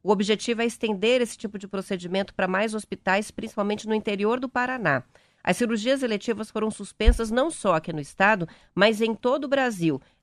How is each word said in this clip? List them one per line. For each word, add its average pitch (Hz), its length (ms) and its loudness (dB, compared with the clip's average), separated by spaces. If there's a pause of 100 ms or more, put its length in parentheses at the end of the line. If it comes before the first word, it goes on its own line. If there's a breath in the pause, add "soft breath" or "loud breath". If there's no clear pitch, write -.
O 180 80 2
objetivo 214 500 0
é 233 40 2
estender 226 560 0
esse 226 160 -2
tipo 202 200 -8
de 190 80 -12
procedimento 190 680 -4
pra 190 120 0
mais 202 300 0
hospitais, 208 560 -2
principalmente 208 560 -4
no 214 80 0
interior 214 420 0
do 254 120 -6
Paraná. 247 520 -2 (400 soft breath)
As 175 140 0
cirurgias 240 480 0
eletivas 214 480 -4
foram 220 180 -2
suspensas 214 600 2
não 254 180 2
só 202 260 2
aqui - 180 -4
no 156 80 -4
estado, 190 460 2 (280 loud breath)
mas 208 260 4
em 226 140 2
todo 269 300 0
o - 20 -8
Brasil, 214 520 0 (240 soft breath)